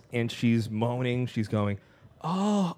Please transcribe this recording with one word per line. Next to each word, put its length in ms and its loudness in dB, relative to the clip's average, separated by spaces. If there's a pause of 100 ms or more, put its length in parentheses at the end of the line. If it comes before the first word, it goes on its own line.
(120)
and 180 0
she's 400 2
moaning. 560 0
She's 220 -4
going, 300 0 (440)
Oh, 560 0